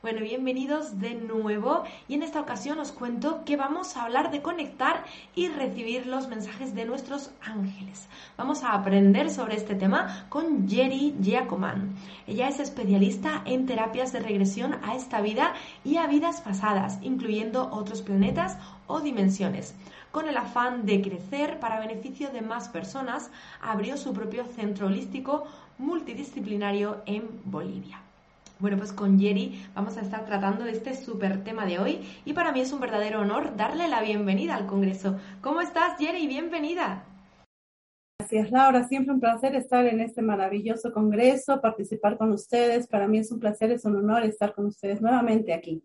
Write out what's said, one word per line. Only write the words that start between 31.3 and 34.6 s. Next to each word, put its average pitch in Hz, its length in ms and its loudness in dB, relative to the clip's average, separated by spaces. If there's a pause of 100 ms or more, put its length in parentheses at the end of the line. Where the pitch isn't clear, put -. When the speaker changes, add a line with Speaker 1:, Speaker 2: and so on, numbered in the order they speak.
Speaker 1:
tema 220 200 -6
de 175 140 -2
hoy 240 220 0 (240)
y 294 80 -6
para 330 180 0
mí 262 80 0
es 262 140 0
un 285 80 -6
verdadero 220 400 -2
honor 214 360 -2
darle 285 300 0
la 247 160 0
bienvenida 208 540 0
al 196 100 -4